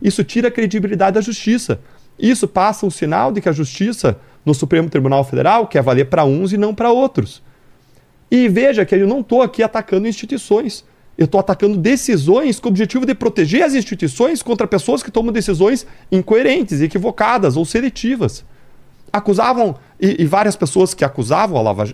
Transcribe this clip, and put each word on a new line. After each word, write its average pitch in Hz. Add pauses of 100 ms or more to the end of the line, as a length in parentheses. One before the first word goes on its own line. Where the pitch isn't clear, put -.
isso 196
tira 240
a -
credibilidade 202
da 214
justiça. 220 (380)
Isso 220
passa 202
um 190
sinal 185
de 202
que -
a 165
justiça 160 (260)
no 151
Supremo 160
Tribunal 135
Federal 160
quer 139
valer 127
pra 160
uns 175
e 214
não 208
pra 240
outros. 247 (880)
E 247
veja 220
que -
eu 196
não 262
tô 240
aqui 240
atacando 214
instituições. 226 (320)
Eu 160
tô 202
atacando 202
decisões 220
com -
o -
objetivo 220
de 262
proteger 196
as 277
instituições 233
contra 240
pessoas 247
que -
tomam 226
decisões 208 (280)
incoerentes, 220
equivocadas 196
ou 165
seletivas. 233 (680)
Acusavam, 208 (260)
e, 190
e 160
várias 196
pessoas 185
que -
acusavam 143
a 113
Lava, 104